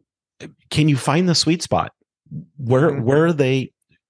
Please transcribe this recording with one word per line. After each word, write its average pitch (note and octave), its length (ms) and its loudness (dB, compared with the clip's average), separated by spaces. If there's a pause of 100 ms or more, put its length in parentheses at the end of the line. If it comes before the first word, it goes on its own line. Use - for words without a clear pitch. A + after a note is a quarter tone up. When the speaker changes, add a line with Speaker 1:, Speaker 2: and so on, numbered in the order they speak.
(680)
Speaker 1:
can D3+ 200 2
you C#3 80 2
find D#3+ 320 0
the D#3+ 60 2
sweet E3+ 260 0
spot? - 300 -2 (640)
Where, C3+ 340 0
Speaker 2:
Mm-hmm. C#3 120 -4
Speaker 1:
where C#3+ 220 2
are E3+ 80 2
they, C3 380 0 (380)